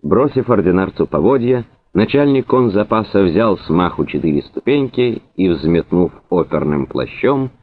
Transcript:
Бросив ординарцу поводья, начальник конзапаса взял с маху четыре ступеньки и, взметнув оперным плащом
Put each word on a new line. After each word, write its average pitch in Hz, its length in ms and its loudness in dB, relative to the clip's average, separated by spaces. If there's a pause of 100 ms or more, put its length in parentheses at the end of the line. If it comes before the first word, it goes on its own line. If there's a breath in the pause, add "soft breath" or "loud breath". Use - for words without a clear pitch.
Бросив 120 480 0
ординарцу 92 560 0
поводья, 120 580 0 (300)
начальник 135 520 2
конзапаса 107 760 0
взял 95 360 2
с - 100 -18
маху 82 360 0
четыре 73 380 -2
ступеньки 123 800 -2 (140)
и, 95 120 0
взметнув 85 640 0 (160)
оперным 73 580 -2
плащом 127 640 -4 (120)